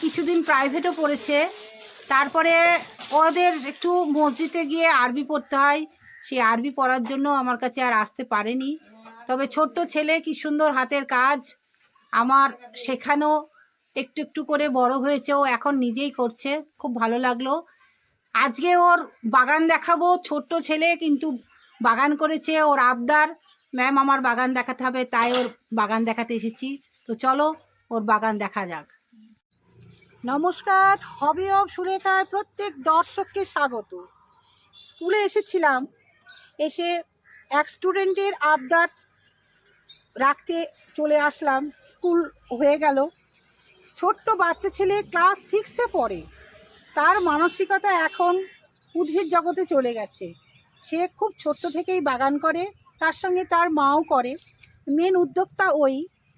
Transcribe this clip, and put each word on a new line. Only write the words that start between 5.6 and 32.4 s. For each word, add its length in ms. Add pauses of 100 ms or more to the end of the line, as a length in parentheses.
সেই 120
আরবি 300
পড়ার 340
জন্য 240
আমার 300
কাছে 240
আর 100
আসতে 320
পারেনি। 540 (500)
তবে 200
ছোট্ট 320 (120)
ছেলে, 280
কি 140
সুন্দর 380
হাতের 320
কাজ, 360 (720)
আমার 380 (360)
শেখানো, 600 (500)
একটু 260
একটু 220
করে 240
বড় 280
হয়েছে, 360
ও 120
এখন 320
নিজেই 340
করছে, 520 (160)
খুব 180
ভালো 220
লাগলো। 460 (720)
আজকে 420
ওর 340 (140)
বাগান 440
দেখাবো। 560
ছোট্ট 300
ছেলে 420
কিন্তু 420 (440)
বাগান 340
করেছে, 460
ওর 160
আবদার, 500 (460)
"ম্যাম, 240
আমার 220
বাগান 340
দেখাতে 300
হবে", 200
তাই 280
ওর 160 (240)
বাগান 320
দেখাতে 300
এসেছি। 440 (280)
তো 80
চলো, 400 (360)
ওর 120
বাগান 360
দেখা 280
যাক। 200 (1400)
নমস্কার, 760 (220)
Hobby 420
of 60
সুলেখায় 560
প্রত্যেক 580